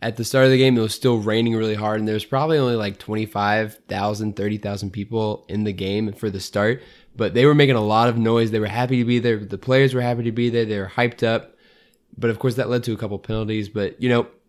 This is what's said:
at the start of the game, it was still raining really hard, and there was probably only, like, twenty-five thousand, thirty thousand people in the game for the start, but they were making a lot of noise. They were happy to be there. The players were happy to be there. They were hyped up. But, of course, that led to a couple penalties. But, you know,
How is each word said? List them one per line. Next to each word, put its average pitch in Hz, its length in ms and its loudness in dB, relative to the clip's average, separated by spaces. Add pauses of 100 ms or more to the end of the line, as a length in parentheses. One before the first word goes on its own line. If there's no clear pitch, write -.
at 110 160 -6
the 117 80 -6
start 131 200 4
of 131 60 6
the 131 60 6
game, 131 180 6
it 117 60 2
was 110 140 -2
still 120 240 2
raining 113 360 0
really 110 200 0
hard, 107 240 -2
and 107 80 -2
there 107 80 -2
was 104 100 -6
probably 151 320 0
only, 123 180 2
like, 104 220 -4
twenty-five 107 800 -2 (120)
thousand, 104 480 -4
thirty 104 220 -2
thousand 101 320 -6
people 107 580 -4
in 104 160 -4
the 107 100 -2
game 98 400 -2
for 107 180 -4
the 95 80 -8
start, 107 420 -2 (340)
but 110 200 -4
they 123 100 6
were 147 80 6
making 143 220 6
a 110 60 2
lot 110 280 4
of 113 80 0
noise. 113 320 2
They 107 100 -2
were 107 60 0
happy 123 320 -2
to 120 80 2
be 120 140 2
there. 117 180 0
The 104 220 -10
players 131 340 4
were 123 80 0
happy 120 220 -2
to 117 80 -2
be 120 180 0
there. 117 160 0
They 107 140 -4
were 95 140 -6
hyped 120 340 -2
up. 113 280 -2 (640)
But, 117 120 -2
of 107 100 -4
course, 123 160 0
that 113 140 -2
led 123 160 -2
to 117 80 -2
a 101 40 -4
couple 101 220 -6
penalties. 107 500 -4
But, 98 320 -4
you 123 80 0
know, 120 180 2 (220)